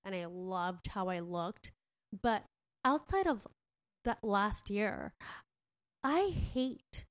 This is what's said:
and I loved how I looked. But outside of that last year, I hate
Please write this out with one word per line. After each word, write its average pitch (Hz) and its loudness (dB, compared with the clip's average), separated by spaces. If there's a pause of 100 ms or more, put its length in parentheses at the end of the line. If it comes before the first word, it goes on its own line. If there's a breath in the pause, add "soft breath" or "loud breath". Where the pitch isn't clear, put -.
and 196 -4
I 175 -4
loved 180 -4
how 185 -2
I 180 0
looked. 175 -4 (500)
But 226 4 (420)
outside 294 4
of 247 0 (580)
that - -2
last 202 2
year, 208 -2 (920 loud breath)
I 349 4 (220)
hate - -4